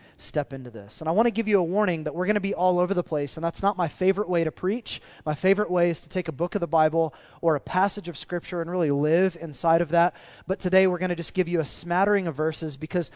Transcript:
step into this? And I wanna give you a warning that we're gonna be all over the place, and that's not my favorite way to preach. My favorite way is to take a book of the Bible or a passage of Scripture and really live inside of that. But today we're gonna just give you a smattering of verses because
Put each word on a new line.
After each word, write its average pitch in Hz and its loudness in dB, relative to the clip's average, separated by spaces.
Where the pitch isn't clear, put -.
step - -4
into 131 -10
this? 107 -14
And 156 -6
I 165 2
wanna 226 4
give 196 -2
you 202 4
a - 2
warning 175 0
that 151 -4
we're 175 -2
gonna 208 2
be 196 -4
all 180 2
over 180 0
the 180 0
place, 143 -4
and 160 -8
that's - -4
not 202 0
my 180 0
favorite 185 0
way 175 2
to 156 0
preach. - -4
My 151 -2
favorite 190 2
way 175 2
is 165 -4
to - -20
take 180 -4
a 160 -6
book 170 -4
of 180 0
the 170 -2
Bible 156 2
or 160 2
a 139 -2
passage 185 -2
of 160 -10
Scripture 175 -6
and 160 -6
really 175 0
live 160 2
inside 165 2
of 151 -2
that. 170 4
But 190 -2
today 190 4
we're 180 0
gonna 180 -2
just 160 -8
give 180 0
you 170 0
a 147 2
smattering 185 0
of 151 -4
verses 156 -4
because 160 -4